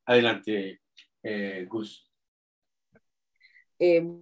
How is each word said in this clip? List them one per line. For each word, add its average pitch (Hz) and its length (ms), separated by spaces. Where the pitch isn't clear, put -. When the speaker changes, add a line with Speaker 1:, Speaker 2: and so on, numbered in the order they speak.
Speaker 1:
Adelante, 107 760
eh, 101 440
Gus. 104 400
Speaker 2:
Eh, 170 280